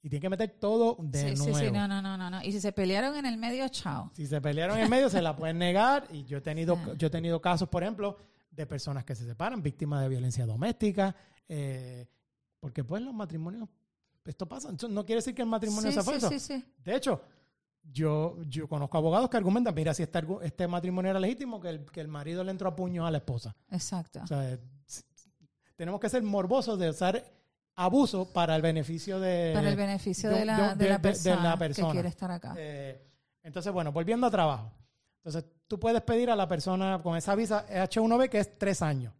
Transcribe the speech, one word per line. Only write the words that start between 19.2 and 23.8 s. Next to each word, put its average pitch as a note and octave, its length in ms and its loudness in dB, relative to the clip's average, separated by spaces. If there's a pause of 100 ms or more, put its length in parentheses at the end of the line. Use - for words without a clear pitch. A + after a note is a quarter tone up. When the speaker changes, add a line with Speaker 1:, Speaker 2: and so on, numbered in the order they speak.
Speaker 1:
que B3+ 80 0
argumentan, G#3 380 2
mira, D#3 180 0
si E3 120 0
este E3+ 160 -2
argu-, E3 220 -6
este F3 260 -4
matrimonio F#3 420 -2
era F#3+ 100 2
legítimo, A#3 400 -2
que F3 100 -8
el, D3+ 160 -8
que - 140 -12
el D3+ 80 -8
marido D#3 360 -6
le F#3+ 80 -4
entró F#3 160 -2
a D#3+ 80 -4
puño F3+ 300 -2
a E3+ 40 0
la D#3 80 2
esposa. A#2 380 -4 (140)
Speaker 2:
Exacto. - 520 -6